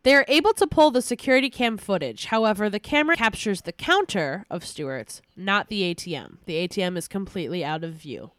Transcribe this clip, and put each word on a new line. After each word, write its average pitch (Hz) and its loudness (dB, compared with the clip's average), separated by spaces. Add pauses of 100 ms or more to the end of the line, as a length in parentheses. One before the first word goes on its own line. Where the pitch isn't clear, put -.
They 269 8
are 277 6
able 320 4
to 392 4
pull 302 6
the 247 2
security 262 2
cam 226 -2
footage. 156 -4
However, 214 0
the 202 -4
camera 302 2
captures 214 -2
the 170 -10
counter 196 0
of 175 -8
Stewart's, 135 -10 (140)
not 196 -2
the 202 -2
A 175 -2
T 170 -8
M. - -14
The 165 -6
A 175 -2
T 196 -4
M 180 -2
is 165 -6
completely 175 -6
out 160 -6
of 165 -10
view. 151 -14